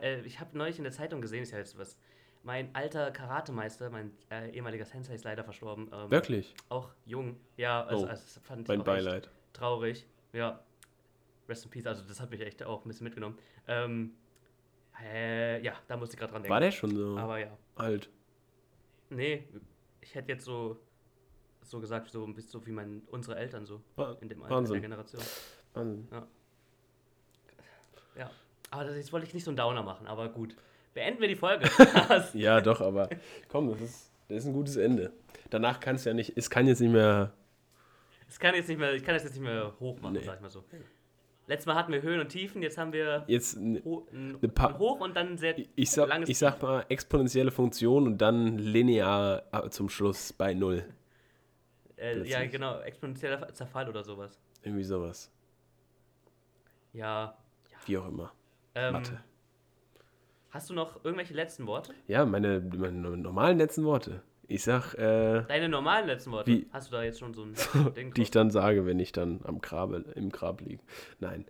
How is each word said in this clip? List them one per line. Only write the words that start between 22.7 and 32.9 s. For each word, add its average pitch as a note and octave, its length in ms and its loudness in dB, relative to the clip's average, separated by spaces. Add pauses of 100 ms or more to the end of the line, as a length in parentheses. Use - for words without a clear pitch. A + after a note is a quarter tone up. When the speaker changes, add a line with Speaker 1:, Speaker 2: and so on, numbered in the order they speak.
Speaker 1:
mein, G#2 380 -10
unsere B2 260 -10
Eltern A#2+ 300 -10
so G#2 160 -16 (140)
Speaker 2:
Wa-, B2 240 -8
Speaker 1:
in A2+ 80 -16
dem D#2 140 -14
Alter, C3 120 -6
Speaker 2:
Wahnsinn. A#2 220 0
Speaker 1:
in G2+ 60 -2
der G#2+ 80 -10
Generation. A2 320 -14 (520)
Speaker 2:
Wahnsinn. A2+ 380 -6
Speaker 1:
Ja. A#2 140 -14 (1900)
Ja. B2+ 140 -12 (400)
Aber C#3+ 140 -8
das, D3 120 -6
jetzt C#3+ 160 -10
wollte E3 140 -4
ich E3 80 -16
nicht F3 100 -6
so E3 60 -6
einen C#3 60 -4
Downer A#2+ 260 0
machen, G2 240 -10
aber A2 220 -6
gut. A2+ 280 -10 (380)
Beenden G#3 260 -2
wir G#3+ 80 2
die G3 80 0
Folge. F#3+ 320 2 (320)
<laughs> - 340 4
Speaker 2:
Ja, A2 260 6
doch, A2 200 4
aber G2 300 0 (380)